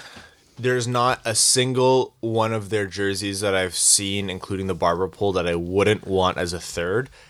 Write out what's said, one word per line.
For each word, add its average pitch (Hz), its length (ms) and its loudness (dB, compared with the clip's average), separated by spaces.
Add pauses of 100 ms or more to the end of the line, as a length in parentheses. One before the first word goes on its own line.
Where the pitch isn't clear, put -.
(600)
there's 123 280 0
not 123 360 2
a 110 120 0
single 127 840 2
one 113 320 0
of 104 180 -4
their 104 160 0
jerseys 98 540 -4
that 101 140 0
I've 92 220 -2
seen, 98 520 2
including 95 380 -6
the 92 80 -2
Barber 87 340 0
Pole, 101 260 0
that 87 120 0
I 85 80 0
wouldn't 95 500 2
want 92 320 2
as 87 160 -4
a 87 60 -6
third, 92 500 -4 (220)